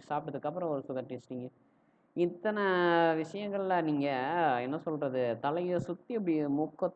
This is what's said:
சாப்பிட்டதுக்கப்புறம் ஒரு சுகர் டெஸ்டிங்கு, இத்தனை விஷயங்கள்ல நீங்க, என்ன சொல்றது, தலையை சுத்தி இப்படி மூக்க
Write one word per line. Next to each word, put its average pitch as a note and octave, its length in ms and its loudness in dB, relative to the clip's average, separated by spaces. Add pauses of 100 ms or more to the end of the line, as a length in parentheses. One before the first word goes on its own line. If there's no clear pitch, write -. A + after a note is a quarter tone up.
சாப்பிட்டதுக்கப்புறம் D3+ 600 -4
ஒரு C#3 180 -2
சுகர் B2+ 200 -6
டெஸ்டிங்கு, B2+ 420 -10 (640)
இத்தனை F3 500 0 (580)
விஷயங்கள்ல G3 600 -2
நீங்க, D3 260 2 (540)
என்ன C3+ 160 -2
சொல்றது, C3 640 0
தலையை F3 380 0
சுத்தி - 340 -6
இப்படி E3+ 320 2
மூக்க D3 500 0